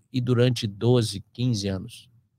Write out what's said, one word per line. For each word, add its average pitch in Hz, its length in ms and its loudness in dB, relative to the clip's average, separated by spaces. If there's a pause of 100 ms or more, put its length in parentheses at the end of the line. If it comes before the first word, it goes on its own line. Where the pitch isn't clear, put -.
(120)
e 127 80 -2
durante 120 460 2
doze, 104 580 0 (100)
quinze 113 340 -2
anos. 95 420 -8 (300)